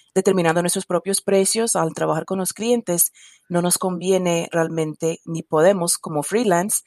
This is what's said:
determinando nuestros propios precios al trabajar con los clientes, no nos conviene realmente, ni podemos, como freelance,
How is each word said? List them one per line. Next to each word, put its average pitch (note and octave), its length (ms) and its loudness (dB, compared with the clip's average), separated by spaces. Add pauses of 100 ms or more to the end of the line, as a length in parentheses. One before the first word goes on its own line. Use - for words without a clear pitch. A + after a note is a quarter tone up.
(160)
determinando F3 460 2
nuestros F3 220 -2
propios F3+ 380 -2
precios G3 540 2
al E3 180 0
trabajar D#3 300 -2
con F#3+ 140 -4
los F#3 140 -4
clientes, A3+ 600 0 (360)
no F3 140 0
nos F3 160 0
conviene F3+ 720 0
realmente, D#3+ 720 -2
ni E3 200 -8
podemos, E3+ 520 2
como D3+ 280 -4
freelance, G3+ 640 0